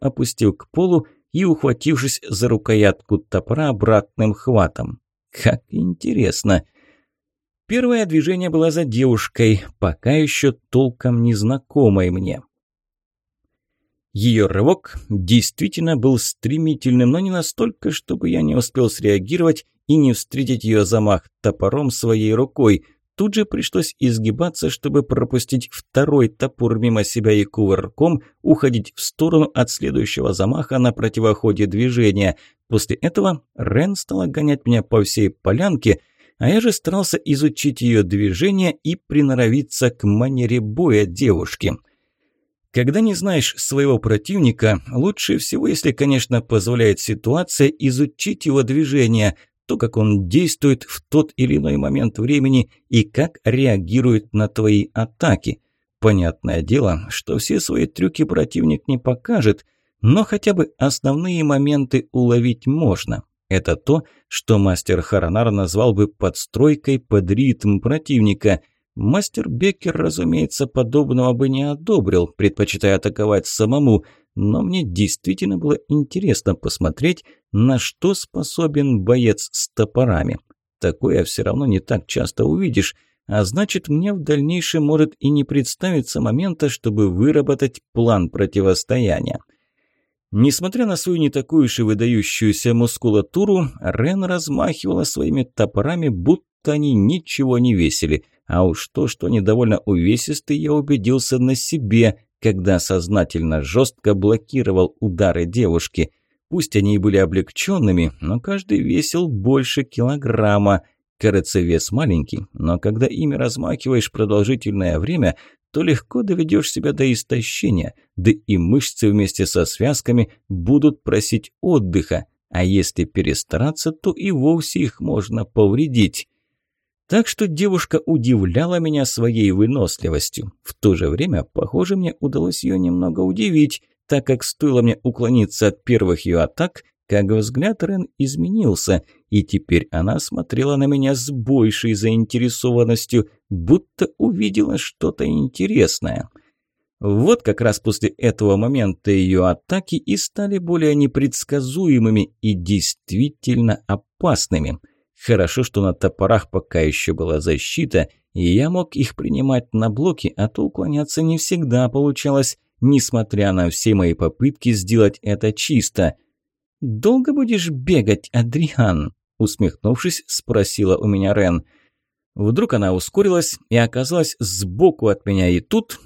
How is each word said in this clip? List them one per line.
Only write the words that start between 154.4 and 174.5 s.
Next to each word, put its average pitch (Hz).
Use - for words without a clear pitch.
Хорошо, 101
что 104
на 92
топорах 95
пока 90
еще 78
была 78
защита, 82
и 92
я 135
мог 180
их -
принимать 131
на 110
блоки, 151
а 104
то -
уклоняться 147
не 160
всегда 127
получалось, 139
несмотря 113
на 90
все 110
мои 87
попытки 120
сделать 101
это 104
чисто. -
"Долго 208
будешь 226
бегать, 131
Адриан?" 117
усмехнувшись, 110
спросила 101
у -
меня 98
Рен. 90
Вдруг 120
она 101
ускорилась 175
и 113
оказалась 131
сбоку 101